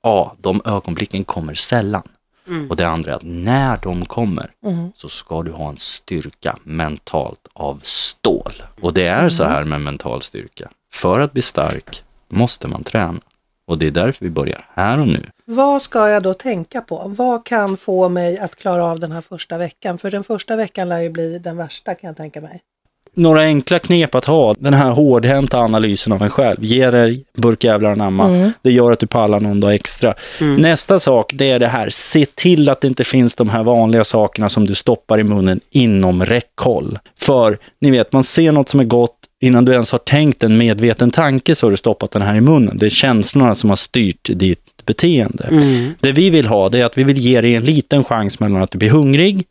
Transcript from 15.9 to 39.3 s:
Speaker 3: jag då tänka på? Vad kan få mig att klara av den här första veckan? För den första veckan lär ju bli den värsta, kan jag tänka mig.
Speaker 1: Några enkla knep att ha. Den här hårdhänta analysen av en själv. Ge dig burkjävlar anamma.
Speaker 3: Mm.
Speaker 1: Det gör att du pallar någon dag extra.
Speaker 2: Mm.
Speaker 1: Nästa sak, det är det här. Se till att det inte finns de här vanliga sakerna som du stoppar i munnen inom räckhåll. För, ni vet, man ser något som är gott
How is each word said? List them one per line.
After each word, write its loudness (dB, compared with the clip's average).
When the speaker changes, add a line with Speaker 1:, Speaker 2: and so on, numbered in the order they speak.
Speaker 3:
jag 0
då -2
tänka -8
på? -12
Vad -4
kan -2
få -2
mig -2
att -10
klara -2
av -4
den -10
här -10
första -14
veckan? -8
För -8
den -8
första -6
veckan -6
lär -4
ju -4
bli -8
den -12
värsta, -10
kan -16
jag -16
tänka -16
mig. -20
Speaker 1:
Några 4
enkla 2
knep 0
att 0
ha. 4
Den 2
här 4
hårdhänta 2
analysen 0
av 0
en 0
själv. 0
Ge 2
dig 2
burkjävlar 2
anamma. 0
Speaker 3:
Mm. 2
Speaker 1:
Det 4
gör 4
att 2
du -2
pallar 0
någon 0
dag 2
extra. -2
Speaker 2:
Mm. 2
Speaker 1:
Nästa 2
sak, 2
det 0
är 2
det 2
här. -2
Se 0
till 2
att 0
det 0
inte -2
finns 2
de 0
här -2
vanliga 4
sakerna 0
som 2
du -2
stoppar 0
i 0
munnen 0
inom 2
räckhåll. -2
För, 2
ni 4
vet, 2
man 2
ser 2
något 2
som 2
är 2
gott 0